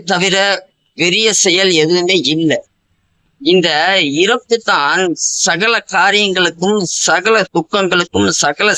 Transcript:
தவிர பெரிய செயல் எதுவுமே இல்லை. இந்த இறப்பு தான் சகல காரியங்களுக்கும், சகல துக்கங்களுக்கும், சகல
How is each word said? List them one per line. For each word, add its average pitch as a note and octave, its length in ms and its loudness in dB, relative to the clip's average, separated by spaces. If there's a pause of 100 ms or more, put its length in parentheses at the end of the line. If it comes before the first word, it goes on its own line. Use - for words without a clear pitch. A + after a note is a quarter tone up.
தவிர F#3 320 0 (600)
பெரிய F3+ 360 0
செயல் F#3+ 400 2
எதுவுமே F3 420 2 (140)
இல்லை. D#3 280 0 (840)
இந்த E3+ 280 2 (440)
இறப்பு G3 500 0
தான் D#3+ 380 0 (380)
சகல F#3 340 0 (160)
காரியங்களுக்கும், F#3 920 0 (200)
சகல F3+ 360 2 (140)
துக்கங்களுக்கும், F#3 760 -2 (100)
சகல E3 420 0